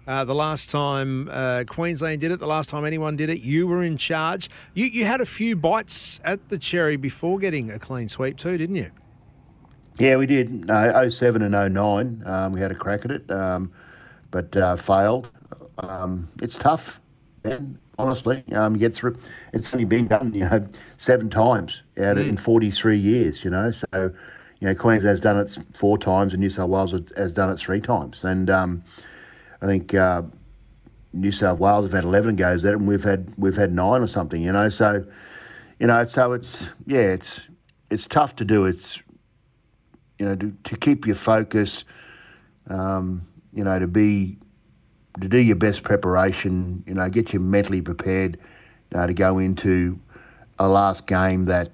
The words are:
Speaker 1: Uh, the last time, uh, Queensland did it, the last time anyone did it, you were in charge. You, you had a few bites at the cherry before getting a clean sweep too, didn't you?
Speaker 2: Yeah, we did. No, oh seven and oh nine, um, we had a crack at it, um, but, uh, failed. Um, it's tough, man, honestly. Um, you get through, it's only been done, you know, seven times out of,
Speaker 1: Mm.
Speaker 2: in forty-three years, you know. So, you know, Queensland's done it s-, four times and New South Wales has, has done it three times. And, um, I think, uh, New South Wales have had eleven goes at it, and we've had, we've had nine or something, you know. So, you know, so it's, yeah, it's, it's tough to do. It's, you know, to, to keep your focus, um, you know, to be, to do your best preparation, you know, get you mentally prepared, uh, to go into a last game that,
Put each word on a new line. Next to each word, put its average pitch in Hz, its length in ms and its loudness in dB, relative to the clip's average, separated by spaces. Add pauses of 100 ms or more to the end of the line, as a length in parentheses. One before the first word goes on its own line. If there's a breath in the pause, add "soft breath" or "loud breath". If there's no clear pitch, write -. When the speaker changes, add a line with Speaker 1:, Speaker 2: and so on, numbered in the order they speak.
Speaker 1:
Uh, 135 160 -2
the 131 120 -2
last 151 340 -4
time, 139 640 -2
uh, 127 360 -2
Queensland 160 540 -4
did 165 100 -2
it, 180 80 -4
the - 60 -8
last 156 240 -2
time 151 160 -6
anyone 156 300 -4
did 151 120 -4
it, 160 140 -4
you 151 240 0
were 175 180 0
in 160 140 -2
charge. 165 540 -4 (240 loud breath)
You, 220 100 0
you 233 180 -2
had 240 160 0
a 240 60 -2
few 226 300 -2
bites 143 680 -2
at 196 260 -6
the 190 100 -6
cherry 156 360 0
before 160 440 -4
getting 151 320 -4
a 104 80 -12
clean 120 280 -8
sweep 131 300 -6
too, 180 180 -6
didn't 170 200 -4
you? 107 160 -6 (1040)
Speaker 2:
Yeah, 131 200 6
we 135 100 2
did. 127 240 2 (160)
No, 107 260 4
oh 127 160 6
seven 117 320 2
and 101 140 2
oh 101 120 2
nine, 104 600 0
um, 95 260 -2
we 92 60 -4
had 95 120 -2
a 92 40 -6
crack 104 280 -4
at 107 60 -6
it, - 220 -8
um, 92 400 -4 (580 loud breath)
but, 87 260 -6
uh, 92 200 4
failed. 104 560 2 (480)
Um, 92 500 -8 (100)
it's - 200 -6
tough, - 420 0 (420)
man, 131 360 -8 (180)
honestly. 131 460 -2 (100)
Um, 107 220 2
you 104 60 0
get 113 120 2
through, 123 240 -4 (360 loud breath)
it's 110 200 -4
only 120 120 0
been 117 200 2
done, 110 280 0
you 98 80 -4
know, 101 260 0 (300 loud breath)
seven 113 340 2
times 110 500 2 (160)
out 98 220 2
of, - 60 0
Speaker 1:
Mm. 147 40 -2
Speaker 2:
in 104 80 0
forty-three 110 600 2
years, 107 440 2
you 92 60 -4
know. 95 220 0
So, - 160 -8 (720 loud breath)
you 98 80 -4
know, - 80 0
Queensland's 104 460 2
done 101 180 4
it 101 60 0
s-, - 140 -10 (140)
four 101 240 2
times 98 360 0
and 92 100 -2
New 95 80 0
South 90 180 -2
Wales 95 220 0
has, 87 140 -6 (120)
has 92 160 -4
done 95 160 0
it 95 80 -4
three 98 240 -2
times. 80 420 -4
And, 92 280 0
um, 87 320 0 (800 loud breath)
I 95 60 -2
think, 95 280 0
uh, 92 260 4 (920)
New 95 160 0
South 92 280 0
Wales 101 260 4
have 92 80 -4
had 92 100 0
eleven 101 320 2
goes 90 300 2
at 101 80 4
it, 104 40 0
and 101 100 0
we've 101 160 2
had, 95 340 -2
we've 98 180 0
had 92 180 2
nine 101 280 2
or 113 60 0
something, 85 360 -4
you 90 80 0
know. 104 180 2
So, 104 360 2 (760 loud breath)
you 117 80 4
know, 117 180 6
so 123 280 2
it's, - 360 -8 (160)
yeah, 135 140 2
it's, 95 420 0 (480)
it's 107 180 -4
tough 151 300 2
to 113 80 -4
do. 101 200 4
It's, - 340 -4 (1200)
you 101 60 -2
know, 98 100 0
to, 101 160 -6 (140)
to - 120 -8
keep 143 280 2
your 104 100 0
focus, 107 680 0 (840 loud breath)
um, 92 580 -4 (280)
you 104 100 -4
know, 95 160 0
to 92 80 0
be, 98 500 2 (840)
to 95 60 -4
do 113 100 4
your 113 180 6
best 101 280 0
preparation, 92 1000 0
you 92 80 -10
know, 92 160 -2
get 107 240 0
you 95 60 0
mentally 98 420 0
prepared, 90 560 -2 (560 soft breath)
uh, 90 140 0
to 87 60 -2
go 95 260 2
into 92 600 2 (600 loud breath)
a 98 80 4
last 98 400 2
game 92 380 2
that, 90 280 0